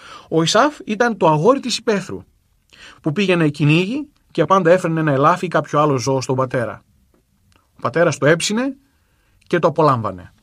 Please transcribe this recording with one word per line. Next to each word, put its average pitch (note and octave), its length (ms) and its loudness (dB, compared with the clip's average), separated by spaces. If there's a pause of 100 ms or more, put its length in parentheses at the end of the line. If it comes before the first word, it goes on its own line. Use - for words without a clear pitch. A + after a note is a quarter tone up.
(300)
Ο E3 140 0
Ισάφ A3+ 420 0
ήταν G#3+ 320 -2
το F#3 100 2
αγόρι E3 320 2
της B3 180 -6
υπαίθρου, F#3+ 420 -6 (840)
που D#3+ 100 -4
πήγαινε F3 380 0
κυνήγι F3 580 0 (240)
και D#3+ 140 0
πάντα F#3 260 4
έφερνε F3 280 2
ένα D#3 120 0
ελάφι D#3+ 340 2
ή - 20 -4
κάποιο D#3 320 -2
άλλο D3 180 2
ζώο C3 240 -2
στον C3+ 140 -4
πατέρα. B2+ 480 -4 (720)
Ο - 260 -20
πατέρας E3 360 0
το - 80 0
έψινε G#3 520 0 (680)
και F3 120 0
το E3 80 2
απολάμβανε. A#2 760 -2